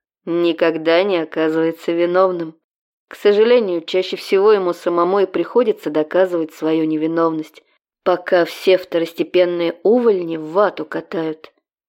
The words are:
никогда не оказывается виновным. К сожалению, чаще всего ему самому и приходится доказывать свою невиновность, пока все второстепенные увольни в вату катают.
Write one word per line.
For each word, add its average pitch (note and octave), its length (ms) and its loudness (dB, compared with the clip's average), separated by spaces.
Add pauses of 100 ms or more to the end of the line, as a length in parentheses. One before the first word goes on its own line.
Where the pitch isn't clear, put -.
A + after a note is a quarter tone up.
(240)
никогда E3 760 0
не G3 160 -2
оказывается D#3+ 760 -2
виновным. F3 640 0 (520)
К - 80 -18
сожалению, G#3 680 2
чаще F#3 340 -4
всего G3 360 2
ему F#3 200 0
самому F3 480 0
и F#3+ 60 2
приходится G3+ 640 -2
доказывать D#3+ 600 0
свою D#3+ 320 -2
невиновность, D#3+ 800 -2 (400)
пока F3 400 2
все F#3 340 2
второстепенные E3+ 1040 -2
увольни G3 540 2
в D#3 160 -10
вату F#3 320 0
катают. D#3+ 680 -8 (360)